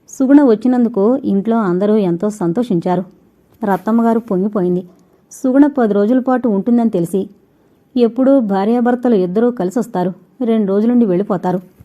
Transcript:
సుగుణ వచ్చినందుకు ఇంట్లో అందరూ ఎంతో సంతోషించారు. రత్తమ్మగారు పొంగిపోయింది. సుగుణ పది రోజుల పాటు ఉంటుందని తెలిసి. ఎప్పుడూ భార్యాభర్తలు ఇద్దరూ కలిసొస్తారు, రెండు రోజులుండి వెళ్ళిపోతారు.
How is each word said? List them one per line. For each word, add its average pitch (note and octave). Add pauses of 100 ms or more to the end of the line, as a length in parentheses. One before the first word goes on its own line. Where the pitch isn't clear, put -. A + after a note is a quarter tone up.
సుగుణ C#4
వచ్చినందుకు A#3+
ఇంట్లో G#3
అందరూ G#3
ఎంతో F#3+
సంతోషించారు. F#3 (600)
రత్తమ్మగారు A3+
పొంగిపోయింది. F#3 (440)
సుగుణ C4+
పది A#3+
రోజుల G#3
పాటు B3+
ఉంటుందని A3+
తెలిసి. F#3+ (680)
ఎప్పుడూ B3+
భార్యాభర్తలు A#3
ఇద్దరూ F#3+
కలిసొస్తారు, F#3 (280)
రెండు A3
రోజులుండి A3+
వెళ్ళిపోతారు. F3+ (240)